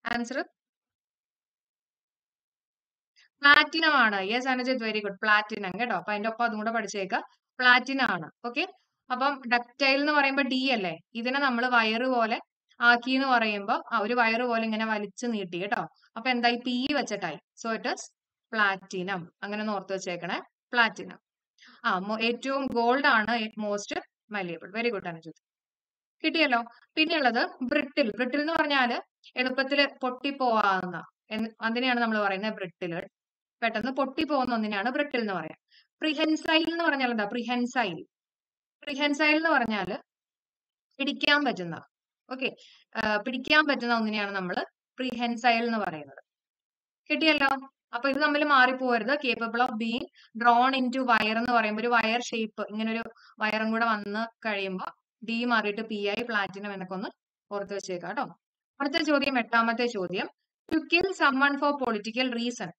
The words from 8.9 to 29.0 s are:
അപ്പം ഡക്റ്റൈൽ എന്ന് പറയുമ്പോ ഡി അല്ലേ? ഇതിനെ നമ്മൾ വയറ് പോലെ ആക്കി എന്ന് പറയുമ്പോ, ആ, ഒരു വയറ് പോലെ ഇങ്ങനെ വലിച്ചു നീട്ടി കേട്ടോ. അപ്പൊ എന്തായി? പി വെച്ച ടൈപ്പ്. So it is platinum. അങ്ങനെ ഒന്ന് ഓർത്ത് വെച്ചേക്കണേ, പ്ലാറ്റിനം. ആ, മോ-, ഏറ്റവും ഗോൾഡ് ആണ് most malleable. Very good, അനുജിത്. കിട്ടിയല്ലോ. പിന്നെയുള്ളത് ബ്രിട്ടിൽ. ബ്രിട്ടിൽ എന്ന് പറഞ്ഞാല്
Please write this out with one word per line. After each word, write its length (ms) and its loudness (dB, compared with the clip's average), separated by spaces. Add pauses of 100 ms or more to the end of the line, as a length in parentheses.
അപ്പം 320 0 (100)
ഡക്റ്റൈൽ 480 2
എന്ന് 120 2
പറയുമ്പോ 300 4
ഡി 280 0
അല്ലേ? 280 -2 (160)
ഇതിനെ 260 -2
നമ്മൾ 260 2
വയറ് 400 2
പോലെ 320 0 (420)
ആക്കി 300 4
എന്ന് 180 2
പറയുമ്പോ, 540 0 (100)
ആ, 60 0
ഒരു 160 0
വയറ് 280 2
പോലെ 220 0
ഇങ്ങനെ 200 -2
വലിച്ചു 420 -4
നീട്ടി 340 -4
കേട്ടോ. 220 -2 (340)
അപ്പൊ 140 -4
എന്തായി? 260 2 (100)
പി 260 -2
വെച്ച 220 -2
ടൈപ്പ്. 300 -6 (160)
So 180 -4
it 80 -8
is 140 -4 (520)
platinum. 760 -2 (120)
അങ്ങനെ 180 -6
ഒന്ന് 120 -2
ഓർത്ത് 200 -4
വെച്ചേക്കണേ, 480 -6 (320)
പ്ലാറ്റിനം. 460 0 (680)
ആ, 140 0
മോ-, 220 -4
ഏറ്റവും 460 0
ഗോൾഡ് 400 2
ആണ് 320 4
most 540 -4 (400)
malleable. 400 -8
Very 180 0
good, 180 -6
അനുജിത്. 320 -14 (840)
കിട്ടിയല്ലോ. 400 2 (300)
പിന്നെയുള്ളത് 560 2 (120)
ബ്രിട്ടിൽ. 480 0
ബ്രിട്ടിൽ 300 -2
എന്ന് 120 -2
പറഞ്ഞാല് 480 2 (360)